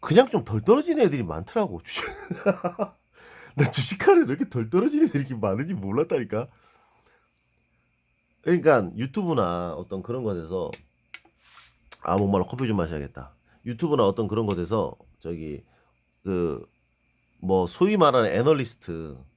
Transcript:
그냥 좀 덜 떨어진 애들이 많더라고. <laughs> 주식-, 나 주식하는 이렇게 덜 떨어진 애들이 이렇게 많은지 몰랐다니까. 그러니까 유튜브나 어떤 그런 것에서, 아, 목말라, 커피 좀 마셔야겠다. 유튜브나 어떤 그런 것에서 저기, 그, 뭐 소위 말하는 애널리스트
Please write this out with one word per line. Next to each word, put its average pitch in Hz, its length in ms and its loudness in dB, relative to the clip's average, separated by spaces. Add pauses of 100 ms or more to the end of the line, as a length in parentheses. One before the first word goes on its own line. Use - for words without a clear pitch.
그냥 247 280 6
좀 202 160 0
덜 107 180 -2
떨어진 294 380 4
애들이 143 220 2
많더라고. 90 600 -4
<laughs> - 20 -20
주식-, - 200 -8 (1500)
나 143 160 2
주식하는 339 580 4
이렇게 147 200 -2
덜 113 220 -4
떨어진 294 340 2
애들이 147 160 0
이렇게 135 140 -4
많은지 110 400 -2
몰랐다니까. 113 760 -2 (1900)
그러니까 151 540 4
유튜브나 107 760 -2
어떤 92 280 -10
그런 120 220 -8
것에서, 87 460 -4 (1300)
아, 87 140 0
목말라, 98 300 2
커피 127 200 -6
좀 110 100 0
마셔야겠다. 73 580 -6 (300)
유튜브나 127 400 0
어떤 98 220 0
그런 107 200 -2
것에서 87 500 -2 (240)
저기, 78 420 -10 (600)
그, 87 420 -2 (720)
뭐 92 280 2
소위 202 280 2
말하는 131 340 4
애널리스트 87 880 -2 (200)